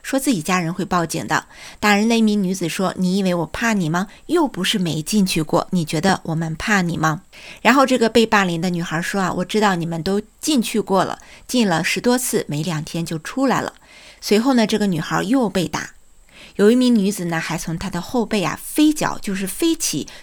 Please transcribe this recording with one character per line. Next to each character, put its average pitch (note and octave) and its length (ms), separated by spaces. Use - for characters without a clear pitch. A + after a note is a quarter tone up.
说 - 180
自 C#4 120
己 F#3 100
家 F#3 180
人 F3 140
会 F#3 100
报 E3+ 220
警 D#3 220
的。 - 180
打 G#3 160
人 G#3+ 140
的 A#3 80
一 A3+ 40
名 G#3 200
女 F#3 120
子 F3+ 140
说 F3+ 300
：“你 F3+ 200
以 G3+ 60
为 F#3 100
我 E3+ 120
怕 A#3 280
你 F#3 140
吗？ F3 200
又 D#4 200
不 F3+ 160
是 - 160
没 D#3+ 240
进 G#3 220
去 F3 160
过， D#3 300
你 F3 140
觉 D#3 160
得 F#3+ 220
我 E3 120
们 D#3+ 200
怕 G3+ 260
你 E3+ 160
吗？” D#3 240
然 A3+ 120
后 C4+ 120
这 B3+ 120
个 A3+ 120
被 A3+ 160
霸 G#3+ 180
凌 E3+ 160
的 F3+ 120
女 F3 100
孩 E3 200
说 G3 200
：“啊， F3 100
我 F3+ 140
知 G#3 160
道 G3+ 140
你 E3 100
们 E3 160
都 G3 180
进 D4 220
去 - 180
过 F#3+ 240
了， - 160
进 A#3+ 200
了 E3 160
十 - 180
多 B3 160
次， A#3+ 300
没 D3+ 160
两 D#3+ 200
天 E3 220
就 E3 140
出 - 260
来 G#3 160
了。” G#2+ 120
随 - 180
后 C4 140
呢， A#3+ 120
这 G#3 140
个 G#3 80
女 E3+ 120
孩 E3 240
又 A#3 240
被 F#3 200
打。 - 240
有 G3+ 160
一 B3 40
名 B3 180
女 G3+ 180
子 F3+ 140
呢， E3+ 140
还 E3 180
从 E3 200
她 F#3+ 120
的 F3 120
后 A3+ 240
背 G#3 180
啊 - 200
飞 D4+ 280
脚， - 280
就 G3 160
是 G3 100
飞 E4 300
起 - 320